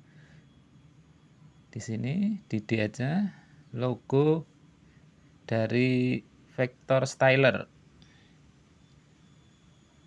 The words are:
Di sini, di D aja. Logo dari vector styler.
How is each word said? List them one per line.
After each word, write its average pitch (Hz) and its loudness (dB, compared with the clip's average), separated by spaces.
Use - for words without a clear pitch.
Di - -14
sini, 139 -6
di 117 -4
D 110 -2
aja. 151 -2
Logo 135 0
dari 123 0
vector 131 -2
styler. 131 2